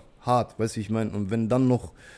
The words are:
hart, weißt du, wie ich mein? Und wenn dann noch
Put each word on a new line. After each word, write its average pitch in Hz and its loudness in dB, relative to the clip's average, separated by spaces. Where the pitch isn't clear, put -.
hart, 120 0
weißt 110 -2
du, - -
wie 110 -2
ich 98 -8
mein? 110 -2
Und 104 -4
wenn 113 -2
dann 127 4
noch 123 0